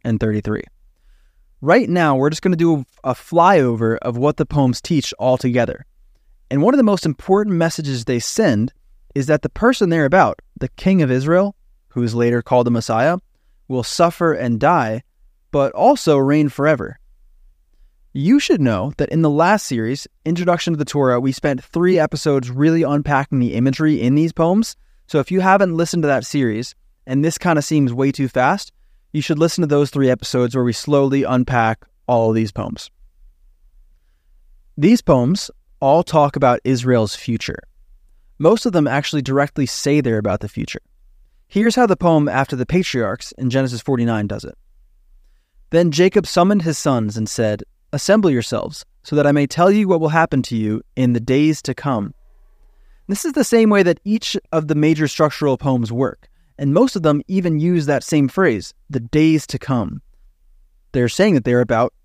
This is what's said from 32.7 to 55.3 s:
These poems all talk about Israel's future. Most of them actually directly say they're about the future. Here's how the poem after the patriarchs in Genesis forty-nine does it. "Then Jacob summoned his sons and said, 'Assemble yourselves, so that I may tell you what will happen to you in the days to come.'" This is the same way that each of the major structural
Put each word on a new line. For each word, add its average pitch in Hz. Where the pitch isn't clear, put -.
These 190
poems 139
all 151
talk 147
about 127
Israel's 123
future. -
Most 190
of 220
them 160
actually 139
directly 139
say 147
they're 117
about 104
the 104
future. -
Here's 220
how 247
the 190
poem 160
after 135
the 123
patriarchs 120
in 127
Genesis 127
forty-nine 117
does 98
it. -
"Then 170
Jacob 180
summoned 185
his 160
sons 113
and 110
said, 107
'Assemble 190
yourselves, 123
so -
that 147
I 143
may 143
tell 175
you 208
what 175
will 156
happen 160
to 120
you 107
in 123
the 120
days 139
to 131
come.'" 113
This 202
is 320
the 277
same 226
way 202
that 175
each 208
of 156
the 151
major 151
structural 147